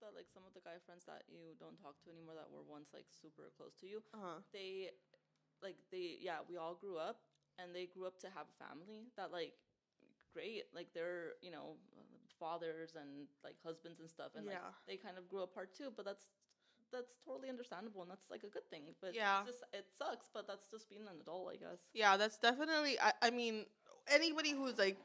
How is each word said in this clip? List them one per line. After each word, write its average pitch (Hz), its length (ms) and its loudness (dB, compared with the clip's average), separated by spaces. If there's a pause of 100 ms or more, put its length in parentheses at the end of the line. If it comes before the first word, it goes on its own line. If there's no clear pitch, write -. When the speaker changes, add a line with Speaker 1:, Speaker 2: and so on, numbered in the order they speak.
Speaker 1:
that, 208 160 -16
like, 180 160 -14
some 190 160 -20
of 190 80 -20
the 180 80 -20
guy 170 200 -12
friends 175 200 -20
that - 240 -14
you 165 320 -16
don't 165 160 -16
talk 147 260 -16
to 175 60 -20
anymore 165 260 -16
that 151 140 -12
were 147 160 -14
once, 147 280 -16
like, 139 200 -14
super 147 420 -18
close 143 260 -16
to 185 60 -14
you, 214 140 -10 (160)
Speaker 2:
Uh-huh. 180 240 -6 (100)
Speaker 1:
they, 190 400 -8 (720)
like, 190 160 -10 (140)
they, 180 280 -4
yeah, 165 300 -4
we 175 80 -6
all 165 160 -4
grew 180 240 -6
up, 175 240 -4 (380)
and 175 160 -10
they 180 100 -4
grew 185 220 -8
up 185 180 -10
to 185 80 -10
have 160 160 -8
a - 80 -20
family 214 580 -14
that, 180 160 -6
like, 170 220 -4 (800)
great, 196 400 -6
like, 170 200 -10
they're, 170 480 -4
you 180 100 -12
know, 147 260 -10 (640)
fathers 165 560 -4
and, 143 320 -10 (160)
like, 139 180 -14
husbands 165 380 -10
and 160 100 -14
stuff, 139 260 -10
and, 208 120 -8
like, 196 100 -6
Speaker 2:
Yeah. 180 160 -8 (140)
Speaker 1:
they 196 100 -8
kind 190 200 -12
of 180 120 -14
grew 190 120 -2
apart 190 340 -6
too, 277 160 -8
but 220 140 -8
that's, 196 200 -8 (640)
that's 247 220 -6 (120)
totally 262 240 -6
understandable, 220 520 -6
and 175 80 -8
that's, 190 200 -14
like, 196 140 -8
a 202 60 -8
good - 200 -6
thing, 160 320 -12
but 190 120 -4
Speaker 2:
Yeah. 202 280 6
Speaker 1:
it's 247 180 -6
just, - 40 -14 (100)
it 196 180 -6
sucks, 277 380 -4
but 208 180 -6
that's 202 220 -8
just 220 200 -14
being 208 180 -14
an 175 140 -12
adult, 180 320 -6
I 202 40 -10
guess. 175 220 -10 (140)
Speaker 2:
Yeah, 208 240 12
that's 214 200 6
definitely, 294 600 6
I, - 220 10
I 233 80 10
mean, 233 360 2 (440)
anybody 302 420 8
who's, 269 260 0
like, 196 280 6